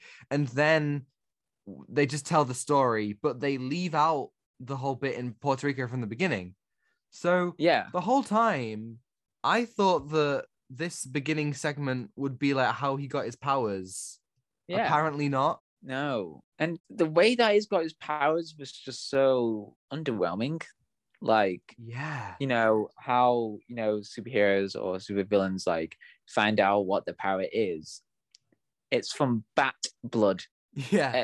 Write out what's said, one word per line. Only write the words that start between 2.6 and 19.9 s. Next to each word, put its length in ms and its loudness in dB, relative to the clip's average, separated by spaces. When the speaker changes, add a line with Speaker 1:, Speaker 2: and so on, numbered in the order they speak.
Speaker 1:
but 180 -2
they 160 -2
leave 380 -4
out 360 0
the 160 -8
whole 200 -4
bit 180 -4
in 200 -8
Puerto 320 -2
Rico 220 -2
from 140 -6
the 40 -4
beginning. 480 -4
So 480 0
Speaker 2:
Yeah. 340 2
Speaker 1:
the 100 -2
whole 220 2
time, 720 -2
I 200 2
thought 460 2
that 360 0
this 380 -8
beginning 480 -2
segment 640 -4
would 220 -4
be, 160 2
like, 200 2
how 220 -2
he 100 -6
got 200 -4
his 100 -10
powers. 840 -4
Speaker 2:
Yeah. 200 -2
Speaker 1:
Apparently 420 0
not. 320 0
Speaker 2:
No. 600 -6
And 200 -2
the 160 -2
way 300 4
that 180 4
he's 140 4
got 160 0
his 100 -6
powers 640 -2
was 140 -14
just 380 -12
so 640 2